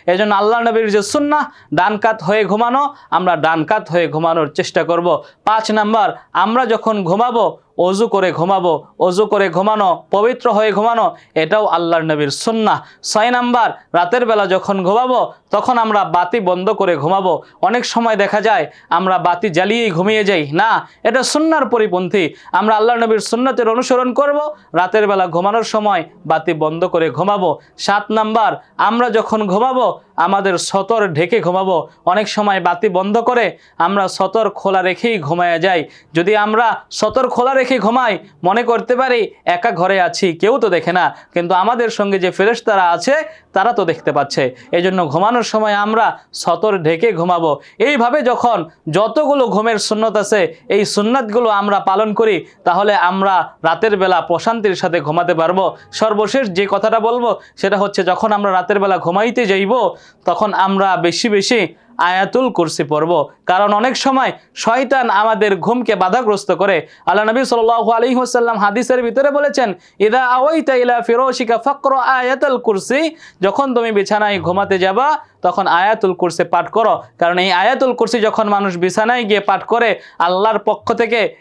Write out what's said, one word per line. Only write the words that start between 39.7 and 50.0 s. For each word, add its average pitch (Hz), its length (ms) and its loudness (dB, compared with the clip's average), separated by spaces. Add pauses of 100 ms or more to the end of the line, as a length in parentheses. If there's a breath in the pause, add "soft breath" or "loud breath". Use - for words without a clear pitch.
ঘরে 190 300 0
আছি, 175 320 0
কেউ 208 260 2
তো 220 100 0
দেখে 170 240 0
না, 170 220 0 (200 loud breath)
কিন্তু 175 200 -2
আমাদের 226 340 0
সঙ্গে 202 300 -2
যে 180 120 -2
ফেরেশতারা 196 600 0
আছে 170 240 0 (380 loud breath)
তারা 190 200 2
তো 202 120 0
দেখতে 160 280 -2
পাচ্ছে। 139 420 -2 (180 loud breath)
এই 175 100 0
জন্য 185 240 0
ঘুমানোর 202 360 0
সময় 214 320 -2
আমরা 208 440 0 (140 loud breath)
সতর 185 460 -2
ঢেকে 165 340 0
ঘুমাবো। 165 460 0 (200 loud breath)
এইভাবে 262 440 2
যখন 233 420 0 (260 loud breath)
যতগুলো 247 560 2
ঘুমের 214 320 0
সুন্নত 214 380 -2